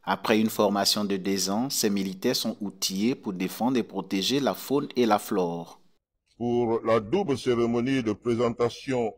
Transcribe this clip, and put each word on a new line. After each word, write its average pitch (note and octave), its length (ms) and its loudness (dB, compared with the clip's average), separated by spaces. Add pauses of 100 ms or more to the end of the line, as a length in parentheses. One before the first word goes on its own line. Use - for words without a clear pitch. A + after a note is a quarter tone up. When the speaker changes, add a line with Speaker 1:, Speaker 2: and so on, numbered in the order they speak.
Speaker 1:
Après G#2+ 380 2
une A2 80 2
formation G2+ 560 2
de G2 100 0
deux F#2+ 340 -2
ans, A#2+ 200 -2
ces A2+ 200 0
militaires G2 460 -2
sont A2+ 240 -4
outillés G2+ 560 -2
pour A2+ 160 -8
défendre F#2+ 460 -2
et A2 60 2
protéger F#2+ 580 -2
la A2 120 2
faune C#3+ 440 -2
et B2 80 6
la G#2 120 4
flore. E2+ 600 -2 (600)
Speaker 2:
Pour A#2+ 460 0
la A2+ 160 4
double C3+ 380 0
cérémonie A#2+ 640 2
de G#2+ 120 0
présentation A#2+ 1040 0